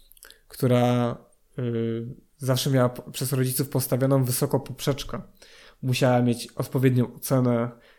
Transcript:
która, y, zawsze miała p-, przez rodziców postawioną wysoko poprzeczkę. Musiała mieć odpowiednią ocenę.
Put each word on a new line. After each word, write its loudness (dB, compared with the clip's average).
która, 2
y, -4
zawsze -2
miała 4
p-, -14
przez -6
rodziców -2
postawioną 2
wysoko -2
poprzeczkę. -6
Musiała 2
mieć 0
odpowiednią 0
ocenę. 0